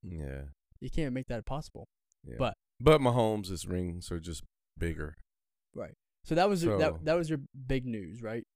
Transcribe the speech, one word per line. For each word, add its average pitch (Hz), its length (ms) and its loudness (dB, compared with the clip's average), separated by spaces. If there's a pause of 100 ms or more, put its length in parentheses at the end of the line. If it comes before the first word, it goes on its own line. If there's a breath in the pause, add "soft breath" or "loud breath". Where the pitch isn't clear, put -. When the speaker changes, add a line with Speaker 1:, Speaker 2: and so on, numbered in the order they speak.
Speaker 1:
Yeah. 71 400 -8 (380)
Speaker 2:
You 131 100 -8
can't 139 240 0
make 131 140 -6
that 117 180 -6
possible. - 400 -8 (400)
Speaker 1:
Yeah. 120 120 -10
Speaker 2:
But 117 160 0 (260)
Speaker 1:
But 151 200 10
Mahomes' 110 680 2
rings 90 420 -4
are 87 100 -4
just 82 220 -8 (360)
bigger. 78 380 -4 (580)
Speaker 2:
Right. 101 200 -10 (300)
So 160 100 -4
that 180 140 6
was 185 160 2
your, 107 100 2
Speaker 1:
So 98 40 2
Speaker 2:
that, 156 260 2
that 156 100 2
was 170 140 2
your 156 120 0 (260)
big 127 200 0
news, 107 360 -6
right? 113 220 -6 (120)